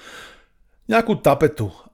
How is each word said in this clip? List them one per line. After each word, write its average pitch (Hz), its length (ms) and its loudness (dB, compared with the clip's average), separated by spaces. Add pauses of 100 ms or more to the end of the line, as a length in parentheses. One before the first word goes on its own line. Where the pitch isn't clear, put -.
(880)
nejakú 220 320 0
tapetu 143 500 0 (240)